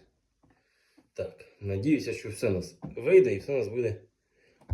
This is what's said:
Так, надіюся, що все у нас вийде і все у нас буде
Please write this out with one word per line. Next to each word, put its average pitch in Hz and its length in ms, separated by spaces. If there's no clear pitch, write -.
Так, - 300
надіюся, 104 520
що - 160
все 107 200
у 101 40
нас 90 260
вийде 135 380
і 95 40
все 139 140
у 139 40
нас 110 120
буде 110 280